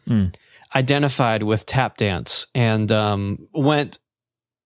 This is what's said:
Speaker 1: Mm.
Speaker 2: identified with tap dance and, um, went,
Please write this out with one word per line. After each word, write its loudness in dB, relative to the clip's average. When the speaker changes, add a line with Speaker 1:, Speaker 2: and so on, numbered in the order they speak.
Speaker 1:
Mm. 2
Speaker 2:
identified 2
with -2
tap -2
dance -2
and, 0
um, -2
went, 0